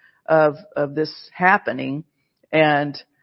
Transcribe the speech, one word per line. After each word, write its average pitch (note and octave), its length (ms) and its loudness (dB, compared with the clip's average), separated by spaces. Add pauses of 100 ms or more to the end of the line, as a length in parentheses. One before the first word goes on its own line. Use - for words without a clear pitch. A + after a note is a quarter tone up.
(240)
of, D#3 300 2 (200)
of C#3+ 200 -4
this D3+ 180 -6 (200)
happening, C#3+ 720 -2 (480)
and, D3 500 0 (220)